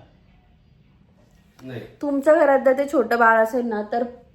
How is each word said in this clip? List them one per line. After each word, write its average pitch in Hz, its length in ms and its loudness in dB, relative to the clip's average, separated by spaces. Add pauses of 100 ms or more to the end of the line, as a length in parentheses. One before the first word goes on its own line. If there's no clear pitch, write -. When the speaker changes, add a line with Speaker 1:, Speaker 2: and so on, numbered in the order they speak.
(1600)
Speaker 1:
नाही. 127 180 -14 (220)
Speaker 2:
तुमच्या 285 320 0
घरात 285 300 4
जर 262 80 4
ते 277 200 -4
छोटं 240 260 0
बाळ 226 240 4
असेल 240 240 -2
ना, 214 160 -6 (100)
तर 233 100 -4 (320)